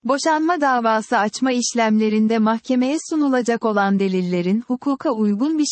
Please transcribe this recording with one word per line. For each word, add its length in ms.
Boşanma 580
davası 560
açma 340
işlemlerinde 880
mahkemeye 580
sunulacak 560
olan 340
delillerin 680
hukuka 440
uygun 460
bir 140